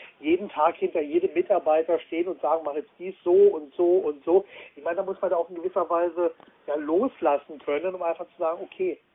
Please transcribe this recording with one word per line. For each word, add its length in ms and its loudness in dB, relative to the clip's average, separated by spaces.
jeden 280 0
Tag 280 0
hinter 240 -2
jedem 340 -2
Mitarbeiter 680 2
stehen 280 -4
und 120 -8
sagen, 240 0
„Mach 100 -6
jetzt 240 -8
dies 240 -12
so 100 2
und 420 4
so 240 4
und 260 -4
so.“ 200 4
Ich 80 -18
meine, 120 -4
da 80 -2
muss 160 -8
man 100 -2
da 60 0
auch 140 -2
in 60 -12
gewisser 320 -2
Weise, 440 0
ja, 100 -4
loslassen 880 -2
können, 300 -2
um 80 -10
einfach 240 -4
zu 120 -20
sagen, 260 -4
„Okay, 340 -6